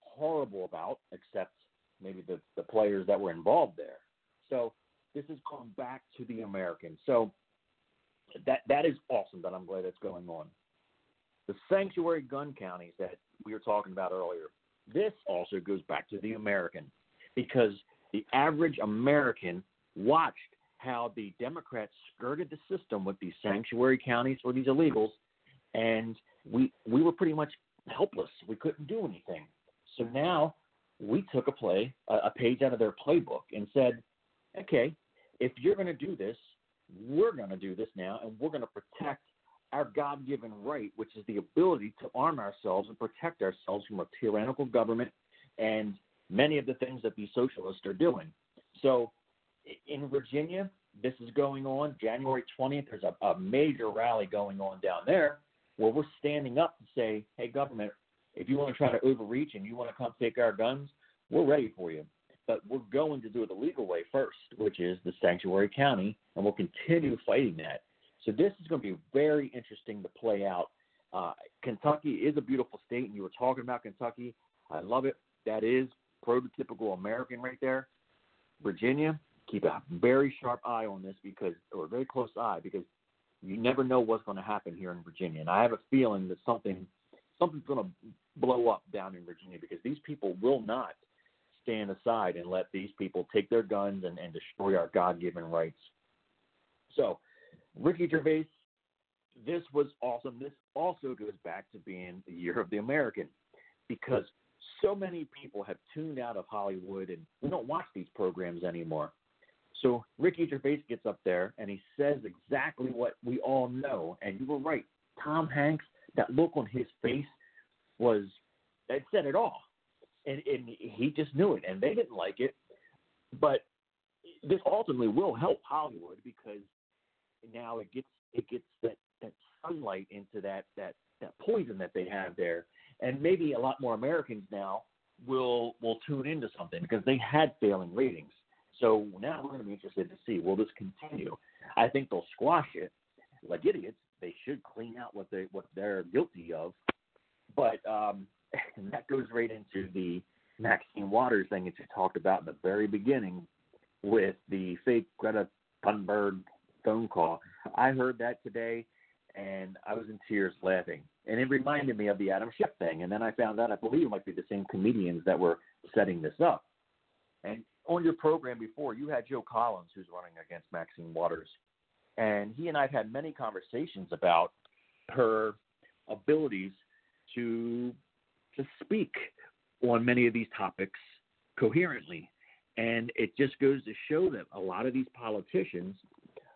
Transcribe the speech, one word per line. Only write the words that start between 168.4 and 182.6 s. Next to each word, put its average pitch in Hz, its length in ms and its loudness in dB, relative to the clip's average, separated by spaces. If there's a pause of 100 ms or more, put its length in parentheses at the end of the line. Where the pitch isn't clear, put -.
before, 113 360 -6
you 143 140 -8
had 123 200 -2
Joe 131 180 -4
Collins, 110 480 0
who's 92 180 -16
running 87 200 -14 (120)
against 85 280 -14
Maxine 82 400 -8
Waters. 82 360 -2 (680)
And 107 400 0
he 170 120 -4
and 151 100 0
I 139 40 4
have 135 80 2
had 110 220 -2
many 147 200 -6
conversations 107 800 -8
about 85 400 4 (580)
her 110 440 2 (540)
abilities 107 640 0 (640)
to, 120 580 -2 (640)
to 135 80 -4 (180)
speak 208 300 0 (760)
on 117 180 6
many 123 220 6
of 113 60 6
these 117 140 -2 (100)
topics 95 420 -4 (600)
coherently. 117 720 0 (480)